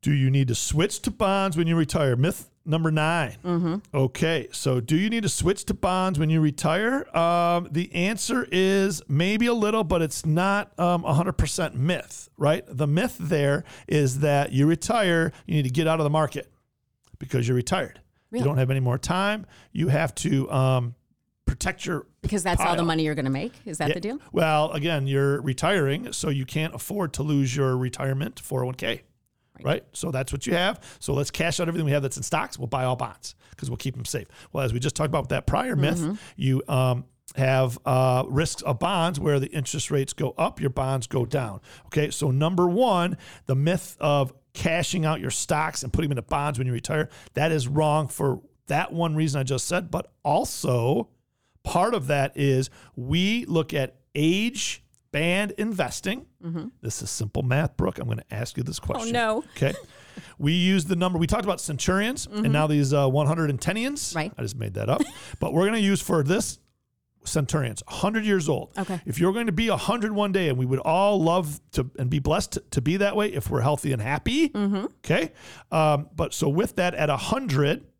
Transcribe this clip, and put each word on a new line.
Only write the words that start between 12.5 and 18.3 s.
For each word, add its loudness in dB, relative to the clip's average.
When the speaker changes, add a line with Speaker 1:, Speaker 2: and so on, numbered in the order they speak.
Speaker 1:
The -2
myth 0
there 2
is 2
that 2
you 4
retire, 2
you -2
need 2
to 0
get 2
out 2
of 2
the 2
market -2
because -2
you're 2
retired. -2